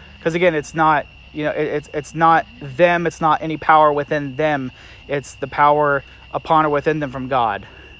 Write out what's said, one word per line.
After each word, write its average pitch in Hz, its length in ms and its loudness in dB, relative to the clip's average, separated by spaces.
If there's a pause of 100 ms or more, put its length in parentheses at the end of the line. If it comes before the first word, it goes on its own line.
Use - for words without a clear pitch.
(220)
'Cause 165 120 -2
again, 170 200 2
it's 147 200 -6
not, 156 320 2 (280)
you 151 100 -6
know, 147 60 -2
it, 151 160 -2
it's, 147 260 -6
it's 151 220 -10
not 165 320 2 (140)
them. 170 460 0
It's - 140 -8
not 156 220 0
any 160 160 -6
power 156 340 4
within 143 440 -4
them. 143 340 -2 (380)
It's 139 260 -8
the 135 140 -10
power 147 560 2 (260)
upon 156 340 0
or 147 60 0
within 151 300 0
them 139 100 -6
from 127 180 -10
God. 113 380 -2 (340)